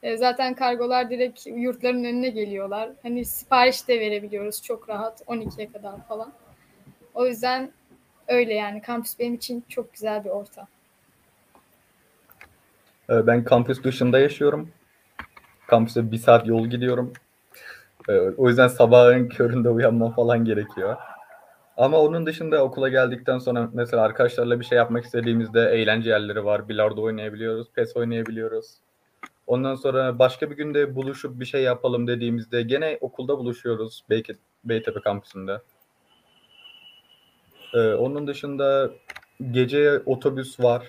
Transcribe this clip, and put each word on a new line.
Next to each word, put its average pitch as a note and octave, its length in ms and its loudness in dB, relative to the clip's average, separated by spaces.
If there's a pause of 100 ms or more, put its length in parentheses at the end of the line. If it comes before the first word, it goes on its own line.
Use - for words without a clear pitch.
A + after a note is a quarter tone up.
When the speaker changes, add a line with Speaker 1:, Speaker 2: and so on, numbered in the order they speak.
Speaker 1:
E, A3+ 140 -4
zaten B3+ 360 0
kargolar B3 560 -2
direkt B3 380 -6
yurtların B3 560 -4
önüne B3 260 -2
geliyorlar. G3+ 600 -6 (140)
Hani A#3+ 220 -6
sipariş B3+ 640 0
de A#3+ 120 2
verebiliyoruz G#3 640 -6
çok A3 280 -10
rahat, A3 380 -8
on A#3 120 -6
ikiye G#3 320 -12
kadar G3+ 360 -16
falan. A3+ 260 -12 (800)
O B3 120 0
yüzden B3+ 460 -4 (560)
öyle A#3+ 260 2
yani, G#3 280 -6
kampüs A#3 380 -10
benim A#3+ 140 -4
için A#3+ 360 -10
çok A#3+ 240 -10
güzel G#3+ 300 -6
bir G3+ 60 -10
ortam. G3+ 380 -10 (2500)
Speaker 2:
Ee, A2+ 180 4
ben A#2 160 4
kampüs A#2+ 400 2
dışında B2+ 360 2
yaşıyorum. C#3+ 500 0 (1000)
Kampüse A2+ 440 2
bir A2+ 60 -4
saat A#2 300 6
yol A2+ 200 0
gidiyorum. B2 460 -4 (960)
Ee, G#2 100 2
o F#2+ 300 2
yüzden B2 180 6
sabahın B2 640 8
köründe A#2+ 400 0
uyanmam A#2 420 2
falan A#2 340 2
gerekiyor. G#2 520 -2 (800)
Ama C#3 200 4
onun D#3+ 280 2
dışında D#3 380 0
okula C3+ 260 0
geldikten B2+ 500 2
sonra A#2+ 340 -2
mesela A#2+ 300 0
arkadaşlarla A#2+ 560 2
bir A#2+ 60 -10
şey B2 120 2
yapmak A#2 280 2
istediğimizde A2+ 540 0
eğlence A2+ 500 2
yerleri G#2 360 -2
var. G#2 240 -2
Bilardo G#2+ 340 0
oynayabiliyoruz, A2 720 -6
pes A#2 200 -4
oynayabiliyoruz. A2+ 800 -6 (720)
Ondan C3 280 -2
sonra C3 440 -2
başka C3 320 2
bir D3 40 -14
günde D3 400 -2
buluşup C3 440 -8
bir B2+ 60 -8
şey C3+ 180 -2
yapalım B2 440 -2
dediğimizde A#2 540 -2
gene D3 400 -2
okulda C3 360 -6
buluşuyoruz A#2+ 720 -6
Beyke-, A2 280 -4 (260)
Beytepe A2 360 -4
kampüsünde. G2 600 -6 (2000)
Ee, A2+ 200 2
onun C#3+ 340 -2
dışında C#3 640 -2 (600)
gece C#3 540 2
otobüs C3 540 -4
var. A#2+ 300 2